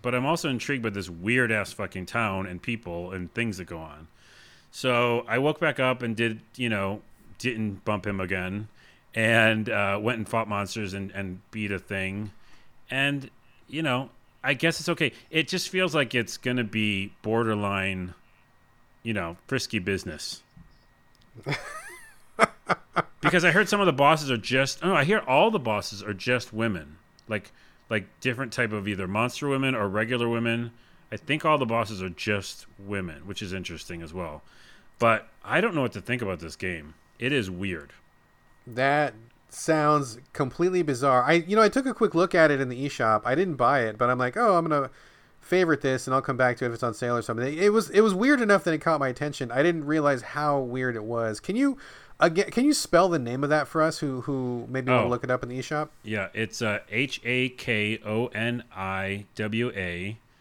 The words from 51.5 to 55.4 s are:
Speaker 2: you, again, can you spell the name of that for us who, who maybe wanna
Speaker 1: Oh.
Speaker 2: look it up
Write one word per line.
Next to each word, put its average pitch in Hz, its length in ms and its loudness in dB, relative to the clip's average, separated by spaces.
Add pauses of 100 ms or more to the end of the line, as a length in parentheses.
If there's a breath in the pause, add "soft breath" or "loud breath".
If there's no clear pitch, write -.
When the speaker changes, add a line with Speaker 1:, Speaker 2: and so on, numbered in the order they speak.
Speaker 2:
you, 269 220 2 (420 loud breath)
again, 165 320 4
can 247 140 2
you 294 80 6
spell 180 340 4
the 170 120 2
name 123 260 -4
of 143 60 0
that 151 180 2
for 160 120 0
us 156 180 0
who, 131 220 -4
who 123 480 -4
maybe 127 220 0
wanna 117 140 6
Speaker 1:
Oh. 120 40 2
Speaker 2:
look 120 140 0
it 127 80 -2
up 123 120 0